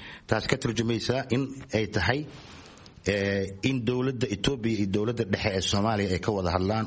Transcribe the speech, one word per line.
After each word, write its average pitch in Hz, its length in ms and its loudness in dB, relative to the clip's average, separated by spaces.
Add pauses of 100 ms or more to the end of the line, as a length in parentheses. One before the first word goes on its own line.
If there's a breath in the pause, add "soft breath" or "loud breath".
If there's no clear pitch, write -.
(260 loud breath)
taas 110 220 0
ka - 100 2
turjumaysaa 117 720 0
in 123 120 2 (320)
ay 110 140 2
tahay, 104 320 0 (800 loud breath)
eh, 98 440 2 (180)
in 131 220 0
dowladda 123 420 0
Ethiopia 110 440 0
iyo 104 160 2
dowladda 107 380 0
dhexe 104 260 0
ee 95 100 0
Soomaaliya 101 500 2
ay 90 80 2
ka 110 120 0
wada 95 200 2
hadlaan 98 360 2